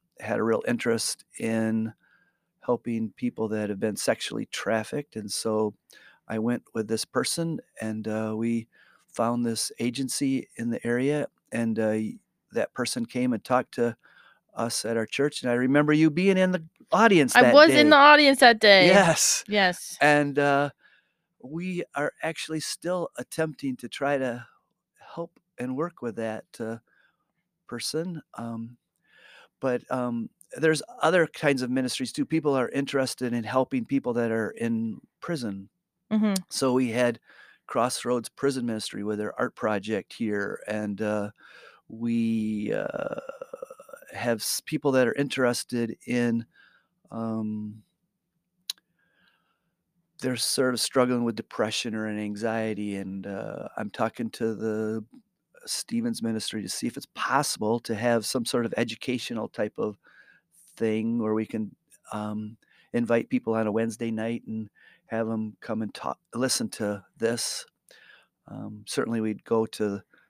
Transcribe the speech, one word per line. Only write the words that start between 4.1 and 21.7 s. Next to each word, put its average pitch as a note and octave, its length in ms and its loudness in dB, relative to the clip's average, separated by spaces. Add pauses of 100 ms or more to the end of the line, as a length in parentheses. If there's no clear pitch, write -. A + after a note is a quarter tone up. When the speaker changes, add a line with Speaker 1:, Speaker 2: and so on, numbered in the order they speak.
Speaker 1:
trafficked, - 720 -4
and G#2 140 -10
so G#2+ 440 -2 (520)
I A2+ 120 -4
went A#2 240 -2 (120)
with A2 140 -2
this A2+ 160 -2
person, D#3+ 560 -4 (200)
and, A2 260 -6
uh, A2 300 -4
we A#2 300 -4 (420)
found A#2+ 360 0
this A#2 340 -4
agency C3 800 -2
in A#2 140 -4
the - 160 -6
area, C3+ 400 0 (240)
and, A2+ 280 -2
uh, A2 140 2
y-, A2 220 -4 (380)
that - 220 -4
person A#2+ 300 -4
came B2 280 -2
and G#2+ 100 -4
talked B2+ 320 0
to A#2 220 0 (580)
us A2+ 300 -4
at A2+ 120 -2
our A2 100 0
church, - 360 -2
and B2 80 0
I A#2+ 40 4
remember C#3+ 380 4
you D#3 180 6
being F#3 260 2
in F#3 160 4
the E3 120 -4 (260)
audience F#3+ 440 6
Speaker 2:
I B3 80 12
Speaker 1:
that A#3+ 120 8
Speaker 2:
was D4+ 200 12
in D4 120 8
Speaker 1:
day. D4+ 40 8
Speaker 2:
the D4+ 60 10
audience C#4+ 440 10
that A#3 200 10
day. G3 260 10
Speaker 1:
Yes. F3+ 600 6
Speaker 2:
Yes. G3 540 0
Speaker 1:
And, C#3+ 380 4
uh, C#3+ 320 2 (720)
we F3 400 -6 (120)